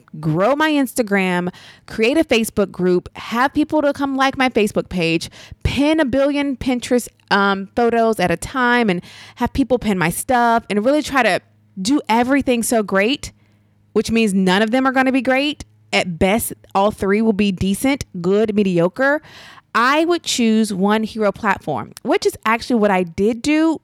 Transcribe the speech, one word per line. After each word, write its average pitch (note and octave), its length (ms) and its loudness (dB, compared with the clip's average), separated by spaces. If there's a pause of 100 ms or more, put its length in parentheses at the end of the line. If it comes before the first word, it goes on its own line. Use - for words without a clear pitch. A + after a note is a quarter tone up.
(200)
grow E3+ 360 0
my D#4 160 0
Instagram, G3 840 0 (320)
create A#3+ 320 0
a D#4+ 60 4
Facebook G#3+ 480 -2
group, F3+ 440 0
have B3 380 -2
people D4+ 300 0
to C#4+ 100 0
come C#4 220 -4
like C4+ 200 0
my C4 140 0
Facebook G#3 400 -2
page, E3 400 -2 (340)
pin D4+ 360 0
a D#4 60 2
billion C#4 520 0
Pinterest, B3 500 -2 (220)
um, G3 460 2
photos A3+ 440 2
at F3+ 120 2
a E3+ 60 0
time A#3+ 520 0
and F3 140 -2 (320)
have A#3+ 180 -4
people B3+ 240 0
pin G#3 220 -2
my D#3+ 100 0
stuff A#3 600 0
and G#3 120 0
really C#4+ 200 2
try C4+ 180 0
to F#3 180 0 (400)
do B3 300 0
everything B3 540 2
so A3 180 0
great, G3 500 -2 (600)
which A3 160 0
means A3+ 240 2
none F#3+ 300 2
of A3 80 0
them C4 160 2
are C4 40 2
gonna C4 200 2
be C4 100 0
great. C4 440 -2 (260)
At F3+ 260 -2
best, F#3+ 360 0 (200)
all G3 160 2
three G#3 320 0
will A3+ 120 2
be G3+ 180 0
decent, G3 540 -2 (160)
good, G3+ 340 0
mediocre. G3+ 680 2 (540)
I C#4 300 2
would E4+ 160 0
choose A3 500 0
one G3+ 300 0
hero G#3+ 300 -2
platform, D#3+ 600 -6 (100)
which F4+ 240 0
is - 180 -2
actually A3+ 300 0
what G#3 160 2
I F#3 100 2
did G3+ 400 -2
do, D#4 420 0